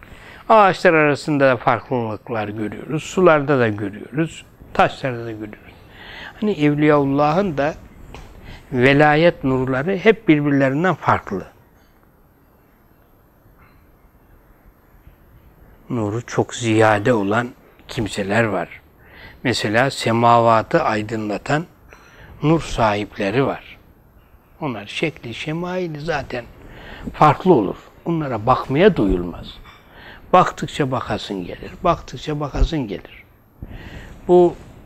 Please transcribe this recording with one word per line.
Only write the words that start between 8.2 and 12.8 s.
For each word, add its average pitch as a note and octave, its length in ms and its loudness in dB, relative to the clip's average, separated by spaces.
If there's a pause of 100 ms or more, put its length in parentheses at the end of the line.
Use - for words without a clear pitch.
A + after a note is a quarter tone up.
velayet D3+ 720 4
nurları C3 520 0
hep G#3+ 320 2
birbirlerinden D3 680 2
farklı. F#2+ 520 -2 (4000)